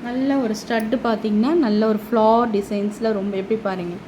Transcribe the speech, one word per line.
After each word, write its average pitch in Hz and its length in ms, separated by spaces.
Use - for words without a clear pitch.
நல்ல 262 360
ஒரு 214 180
ஸ்டட் 226 340
பார்த்தீங்கன்னா 220 460
நல்ல 208 160
ஒரு 208 140
ஃப்ளார் 226 500
டிசைன்ஸ்ல 208 640
ரொம்ப 196 220
எப்படி 196 160
பாருங்க. 175 280